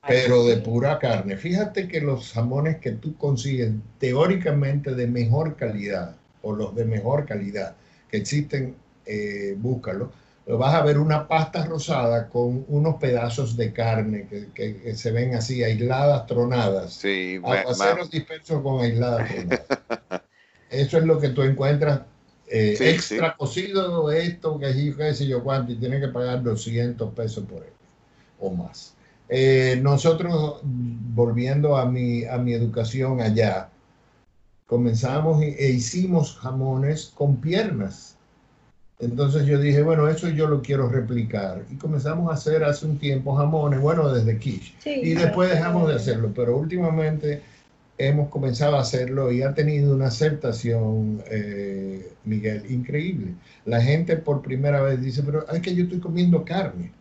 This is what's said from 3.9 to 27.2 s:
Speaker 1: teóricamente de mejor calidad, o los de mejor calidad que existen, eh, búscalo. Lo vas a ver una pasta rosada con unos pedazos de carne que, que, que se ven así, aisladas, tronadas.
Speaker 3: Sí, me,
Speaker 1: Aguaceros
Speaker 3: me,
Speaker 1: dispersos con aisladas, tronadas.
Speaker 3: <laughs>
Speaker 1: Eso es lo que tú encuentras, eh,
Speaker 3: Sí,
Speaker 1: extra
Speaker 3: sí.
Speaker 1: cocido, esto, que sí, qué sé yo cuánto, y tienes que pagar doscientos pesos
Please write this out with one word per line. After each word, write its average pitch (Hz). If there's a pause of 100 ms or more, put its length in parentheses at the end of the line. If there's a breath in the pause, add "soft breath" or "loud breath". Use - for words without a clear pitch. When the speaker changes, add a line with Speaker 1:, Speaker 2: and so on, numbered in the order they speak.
Speaker 1:
teóricamente 143
de 123
mejor 123
calidad, 101 (260)
o 104
los 101
de 117
mejor 110
calidad 101 (340 soft breath)
que 107
existen, 135 (300)
eh, 101
búscalo. 113 (360 soft breath)
Lo 113
vas 135
a 160
ver 147
una 151
pasta 160
rosada 127
con 123
unos 147
pedazos 120
de 113
carne 107
que, 101
que, 110
que 113
se 113
ven 120
así, 120
aisladas, 123
tronadas. 117
Speaker 3:
Sí, 92
me, 95
Speaker 1:
Aguaceros 180
Speaker 3:
me, 160
Speaker 1:
dispersos 156
con 131
aisladas, 117
tronadas. 95
Speaker 3:
<laughs> - (460 soft breath)
Speaker 1:
Eso 139
es 160
lo 160
que 143
tú 131
encuentras, 139 (460)
eh, 107
Speaker 3:
Sí, 127
Speaker 1:
extra 165
Speaker 3:
sí. -
Speaker 1:
cocido, 175
esto, 165
que 139
sí, 143
qué 151
sé 135
yo 123
cuánto, 131
y 113
tienes 127
que 135
pagar 123
doscientos 117
pesos 110